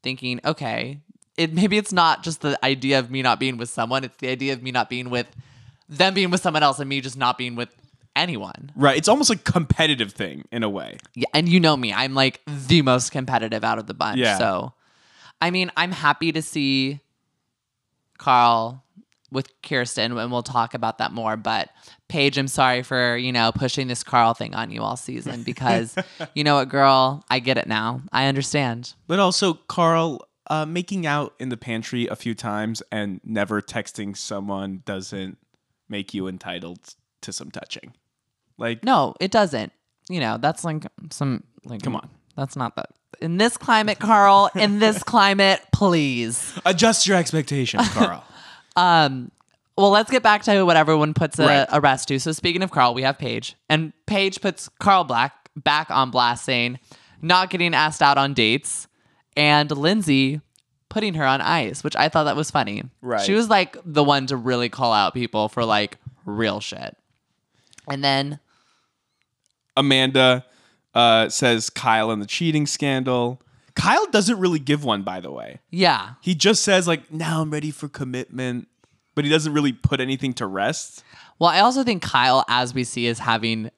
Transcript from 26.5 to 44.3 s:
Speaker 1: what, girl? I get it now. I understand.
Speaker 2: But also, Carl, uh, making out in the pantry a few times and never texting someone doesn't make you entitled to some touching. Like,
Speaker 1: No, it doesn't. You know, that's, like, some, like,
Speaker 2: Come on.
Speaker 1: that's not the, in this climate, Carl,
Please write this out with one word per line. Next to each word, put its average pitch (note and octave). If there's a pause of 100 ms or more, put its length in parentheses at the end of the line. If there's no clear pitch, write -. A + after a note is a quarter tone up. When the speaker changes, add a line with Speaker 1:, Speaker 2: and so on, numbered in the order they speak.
Speaker 1:
what, C3+
girl? C3+
I B2+
get B2+
it -
now. A2+ (100)
I C3+
understand. C3+ (120)
Speaker 2:
But F3+
also, F3+
Carl, E3 (280)
uh, D#3
making F3
out D3
in C3
the A#2+
pantry A#2
a G#2
few A#2
times G#2+
and G#2
never G#2
texting G2+
someone G2
doesn't F#2+ (500)
make G2+
you F#2+
entitled F2+ (240)
to -
some -
touching. - (640)
Like, A#2
Speaker 1:
No, A3
it F#3+
doesn't. F3+ (360)
You F3+
know, A2+
that's, D3
like, D#3 (240)
some, C3+ (200)
like, A2+
Speaker 2:
Come B2
on. - (280)
Speaker 1:
that's C3+
not B2+
the, - (360)
in E3+
this A3+
climate, A3
Carl, G3+